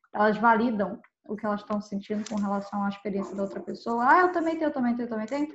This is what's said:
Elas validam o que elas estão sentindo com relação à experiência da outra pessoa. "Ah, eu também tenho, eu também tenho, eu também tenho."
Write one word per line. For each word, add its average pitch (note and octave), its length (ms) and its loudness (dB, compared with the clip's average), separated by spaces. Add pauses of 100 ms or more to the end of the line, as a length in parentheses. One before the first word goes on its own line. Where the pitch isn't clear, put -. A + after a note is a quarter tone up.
(140)
Elas G#3 240 4
validam A3 640 2 (280)
o A3 80 -6
que G#3+ 100 -10
elas G#3 160 -2
estão G#3 200 -4
sentindo G#3+ 480 -6
com G#3+ 60 -6
relação G3+ 480 -4
à G3+ 60 0
experiência G3 460 -6
da G3+ 80 -2
outra G3 160 -6
pessoa. A#3 480 -4
"Ah, E4 140 8
eu F4+ 100 4
também E4 240 0
tenho, D#4+ 140 0
eu D4 40 -2
também A#3+ 220 0
tenho, A#3+ 100 -4
eu A#3 40 -10
também A3 180 -4
tenho." D4 280 -2